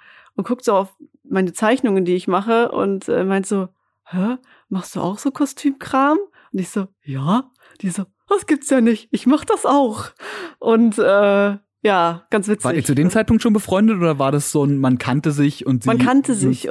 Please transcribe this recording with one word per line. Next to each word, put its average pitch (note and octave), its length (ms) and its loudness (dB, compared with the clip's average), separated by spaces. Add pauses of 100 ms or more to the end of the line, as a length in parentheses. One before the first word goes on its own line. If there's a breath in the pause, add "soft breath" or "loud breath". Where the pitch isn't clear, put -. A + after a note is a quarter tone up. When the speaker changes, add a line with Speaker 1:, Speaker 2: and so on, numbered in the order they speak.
(340 soft breath)
Speaker 1:
und G3 120 -6
guckt A#3+ 180 -6
so A3+ 80 0
auf G3 240 0 (340)
meine F#3+ 220 0
Zeichnungen, G#3+ 540 0
die F3+ 80 0
ich F3+ 120 -4
mache A3+ 440 0
und, G3 400 -4
äh, F3 120 0
meint F#3+ 240 -2
so, F#3+ 220 -4 (360)
"Hä, G3+ 320 -4 (340 soft breath)
machst F#3 260 -8
du - 40 -4
auch G3 180 -4
so C#4 120 -4
Kostümkram?" C#4 840 -2 (360 soft breath)
Und G3 60 -4
ich F#3 120 -6
so, G3 160 -4 (160)
"Ja." D3+ 480 -2 (320 soft breath)
Die F#3+ 80 -4
so, F#3 140 -6 (260)
"Das G4+ 160 0
gibt's - 240 -2
ja C4 100 4
nicht, A3+ 300 0
ich - 160 -4
mach D4 180 2
das - 220 -2
auch." B3+ 400 0 (520 loud breath)
Und, A3+ 400 2
äh, G3+ 600 2 (240)
ja, E3+ 480 0
ganz G#3 180 0
witzig. G#3 160 -2
Speaker 2:
Wart E3 120 0
ihr D3+ 80 -2
zu D3 100 0
dem D#3 160 2
Zeitpunkt A3 320 2
schon A3+ 100 2
befreundet G#3 460 2
oder E3 200 0
war C3+ 140 2
das C#3+ 200 -2
so D3 120 2
ein, C#3+ 140 2
man B2+ 180 2
kannte C#3+ 360 -2
sich C#3+ 340 -2
und B2+ 160 0
sie - 60 0
Speaker 1:
Man A#3 100 4
kannte C4 360 2
sich, - 360 -2